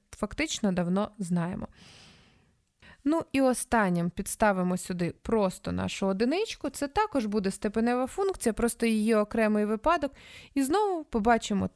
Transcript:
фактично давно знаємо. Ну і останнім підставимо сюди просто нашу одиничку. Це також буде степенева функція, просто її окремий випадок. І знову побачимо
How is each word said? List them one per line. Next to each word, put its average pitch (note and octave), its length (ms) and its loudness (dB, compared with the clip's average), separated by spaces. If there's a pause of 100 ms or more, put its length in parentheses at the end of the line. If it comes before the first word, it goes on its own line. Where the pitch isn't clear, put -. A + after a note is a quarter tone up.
(160)
фактично - 560 -4
давно F#3 460 -2
знаємо. F3 500 -4 (1400)
Ну D#4 280 2
і C4+ 80 2
останнім G#3 720 2
підставимо F#3+ 680 0
сюди F3+ 460 -4
просто F#3+ 500 0
нашу F#3 340 -2
одиничку. C4 640 -2
Це - 180 -6
також D4+ 380 0
буде G3+ 240 -2
степенева A#3 560 0
функція, F#4+ 460 -2
просто A#3 340 0
її A3 280 2
окремий G#3+ 500 2
випадок. A3 480 0 (420)
І C#4 80 2
знову F4 420 0
побачимо G#3+ 720 2